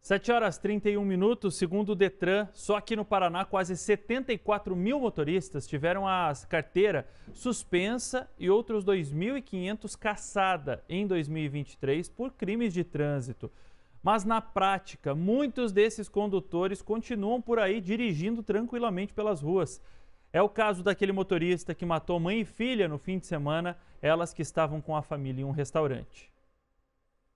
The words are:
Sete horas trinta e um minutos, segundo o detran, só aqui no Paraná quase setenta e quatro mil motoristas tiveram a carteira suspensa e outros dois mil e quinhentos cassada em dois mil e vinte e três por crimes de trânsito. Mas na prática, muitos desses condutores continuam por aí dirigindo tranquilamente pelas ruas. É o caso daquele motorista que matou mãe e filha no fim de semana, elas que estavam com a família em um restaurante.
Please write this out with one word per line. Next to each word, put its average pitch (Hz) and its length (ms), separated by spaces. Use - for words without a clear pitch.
Sete 196 300
horas 220 280
trinta 208 280
e 202 120
um 202 40
minutos, 196 520
segundo 196 380
o - 20
detran, 190 580
só - 220
aqui 208 200
no 214 80
Paraná 185 400
quase 185 320
setenta 233 560
e 220 60
quatro 208 380
mil 214 240
motoristas 175 640
tiveram 175 420
a 180 240
carteira 175 640
suspensa 240 1040
e 175 100
outros 214 360
dois 180 280
mil 190 240
e 269 60
quinhentos 196 540
cassada 190 920
em 196 200
dois 170 200
mil 156 160
e 147 60
vinte 143 240
e - 60
três 147 280
por 254 260
crimes 220 380
de 170 120
trânsito. 139 680
Mas 202 200
na 220 160
prática, 190 760
muitos 233 560
desses 214 360
condutores 196 760
continuam 226 580
por 233 160
aí 214 240
dirigindo 214 640
tranquilamente 220 680
pelas 208 300
ruas. 170 400
É 160 80
o 202 80
caso 208 360
daquele 196 300
motorista 175 600
que - 100
matou 170 360
mãe 208 220
e 196 40
filha 220 420
no 151 120
fim 185 180
de 170 80
semana, 165 500
elas 165 360
que 165 80
estavam 156 360
com 156 160
a 151 60
família 135 400
em 139 40
um 139 40
restaurante. 143 840